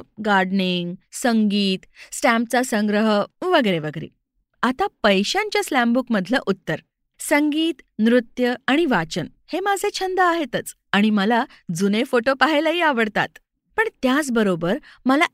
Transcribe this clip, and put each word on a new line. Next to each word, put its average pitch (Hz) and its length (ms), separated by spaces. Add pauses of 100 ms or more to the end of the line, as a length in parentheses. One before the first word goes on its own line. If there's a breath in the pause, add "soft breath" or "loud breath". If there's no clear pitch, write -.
(260)
गार्डनिंग, 185 680 (160)
संगीत, 208 720 (260 loud breath)
स्टॅम्पचा 240 520
संग्रह 208 600 (180)
वगैरे 277 380
वगैरे. 156 280 (540)
आता 254 260 (160)
पैशांच्या 370 600
स्लॅम 240 300
बुकमधलं 233 520
उत्तर, - 300 (440)
संगीत, 302 540 (260)
नृत्य 240 540 (140)
आणि 302 180
वाचन 180 420 (200)
हे 320 120
माझे 403 340
छंद 381 260
आहेतच 339 540 (180)
आणि 208 180
मला 214 360 (300 soft breath)
जुने 202 280
फोटो 262 300
पाहायलाही 311 480
आवडतात. 226 460 (500)
पण 453 100 (160)
त्याचबरोबर 233 760 (280 loud breath)
मला 277 280